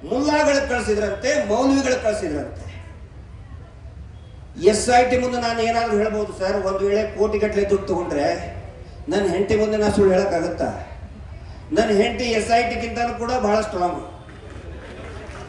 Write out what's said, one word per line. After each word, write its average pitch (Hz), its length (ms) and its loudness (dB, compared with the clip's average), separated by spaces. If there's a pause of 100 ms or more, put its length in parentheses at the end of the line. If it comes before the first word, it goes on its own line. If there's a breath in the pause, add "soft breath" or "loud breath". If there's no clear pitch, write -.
ಮುಲ್ಲಾಗಳಿಗೆ 285 600 2
ಕಳಿಸಿದ್ರಂತೆ, 214 800 0
ಮೌಲ್ವಿಗಳಿಗೆ 262 560 2
ಕಳಿಸಿದ್ರಂತೆ. 190 680 -4 (2000)
ಎಸ್ 208 240 6
ಐ 247 200 8
ಟಿ 247 80 2
ಮುಂದೆ 247 240 0
ನಾನು 233 200 0
ಏನಾದ್ರು 233 360 2
ಹೇಳ್ಬೋದು 208 360 0
ಸರ್, 190 320 0
ಒಂದು 190 220 2
ವೇಳೆ 214 300 0
ಕೋಟಿಗಟ್ಟಲೆ 202 520 2
ದುಡ್ಡು 196 180 2
ತಗೊಂಡ್ರೆ 170 680 -2 (540 loud breath)
ನನ್ನ 196 220 2
ಹೆಂಡತಿ 196 240 2
ಮುಂದೆ 214 220 2
ನಾನು 208 180 2
ಸುಳ್ಳು 190 180 6
ಹೇಳೋಕ್ಕಾಗತ್ತಾ? 170 520 0 (1040 loud breath)
ನನ್ನ 214 300 4
ಹೆಂಡತಿ 240 220 2
ಎಸ್ 226 280 0
ಐ 233 220 4
ಟಿ 233 60 -4
ಗಿಂತನೂ 233 340 -2
ಕೂಡ 233 180 -4
ಬಹಳ 214 300 2
ಸ್ಟ್ರಾಂಗ್. 175 440 -2 (1400)